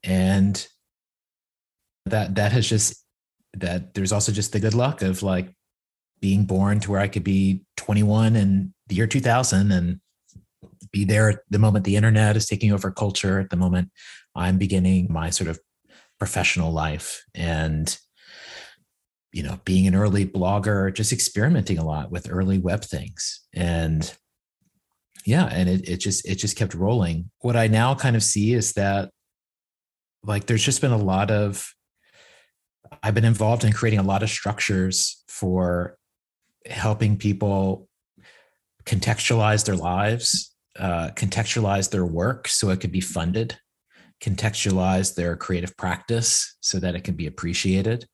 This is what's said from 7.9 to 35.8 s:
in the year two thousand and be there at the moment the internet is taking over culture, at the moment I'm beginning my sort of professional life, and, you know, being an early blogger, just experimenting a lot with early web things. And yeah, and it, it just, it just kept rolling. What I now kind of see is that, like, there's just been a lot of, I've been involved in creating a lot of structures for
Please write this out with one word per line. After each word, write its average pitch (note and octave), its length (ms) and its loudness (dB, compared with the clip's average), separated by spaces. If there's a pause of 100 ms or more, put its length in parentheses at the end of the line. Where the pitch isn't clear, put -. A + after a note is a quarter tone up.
in G2 380 2 (140)
the F#2+ 80 -4
year A2 120 2
two C3+ 120 0
thousand A2+ 520 2
and F3+ 280 0 (920)
be G2+ 140 0
there G#2+ 240 4
at G2 100 0 (100)
the G#2 100 2
moment G#2 260 4
the G2 100 2
internet G#2+ 400 4
is G#2+ 100 0
taking G#2 260 2
over G2 200 0
culture, G2 480 0
at F#2+ 100 -4
the F2+ 80 -2
moment F2+ 320 2 (460)
I'm F#2 220 2
beginning F#2 540 2
my D#2+ 200 -2
sort E2 180 -2
of D#2+ 100 -6 (600)
professional F2+ 520 0
life, D#2 520 -4 (100)
and, D#2+ 640 -2 (1300)
you E2+ 100 -8
know, D2+ 240 -6
being F#2 220 4
an F#2 80 4
early G2 300 2
blogger, G2 680 0
just G#2 180 -2
experimenting G#2+ 680 0
a D#2+ 60 -2
lot D2+ 260 -6
with F2 200 -8
early F#2+ 280 0
web F#2 240 -2
things. - 580 -10 (120)
And E2 600 -2 (1120)
yeah, C#3+ 220 4
and F2+ 200 0
it, F#2 220 0
it F2+ 80 -4
just, - 320 -4
it F#2+ 60 -2
just G2+ 200 -4
kept F#2+ 200 -4
rolling. F2+ 640 -2
What A#2+ 160 -2
I A2+ 100 4
now A2+ 300 4
kind B2+ 200 0
of A2 60 2
see G#2 320 0
is A2 200 0
that, G2 360 -2 (1120)
like, G2+ 220 -4
there's A2 180 2
just C3 160 0
been C3+ 120 2
a A2+ 60 2
lot G2 340 2
of, G#2 420 -2 (1300)
I've G#2+ 140 0
been A2+ 100 4
involved A2+ 380 2
in A2 100 4
creating A2 260 2
a G2 40 2
lot G2 180 0
of G#2+ 80 -2
structures - 1000 -2
for F2+ 680 -2 (720)